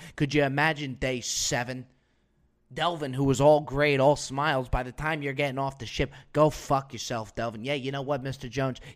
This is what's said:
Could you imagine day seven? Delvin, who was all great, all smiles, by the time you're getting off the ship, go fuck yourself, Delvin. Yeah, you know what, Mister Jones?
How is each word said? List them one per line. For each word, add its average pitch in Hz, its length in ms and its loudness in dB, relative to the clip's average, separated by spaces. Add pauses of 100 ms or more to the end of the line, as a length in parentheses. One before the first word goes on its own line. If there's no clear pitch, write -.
(140)
Could 143 200 0
you 147 100 4
imagine 143 500 0
day 131 280 -2
seven? 127 640 -4 (840)
Delvin, 151 420 -2
who 139 100 0
was 135 160 4
all 147 200 8
great, 143 380 2
all 139 160 6
smiles, 135 540 -2
by 127 140 -2
the 123 100 -10
time 151 300 -4
you're 139 100 -4
getting 135 260 -2
off 135 200 -4
the 113 80 -12
ship, - 260 -4 (200)
go 151 180 6
fuck - 420 -2
yourself, 113 420 -8
Delvin. 113 300 -6
Yeah, 139 100 -2
you 131 160 -4
know 139 120 -6
what, 135 200 -4
Mister 135 260 -8
Jones? 131 300 -2 (180)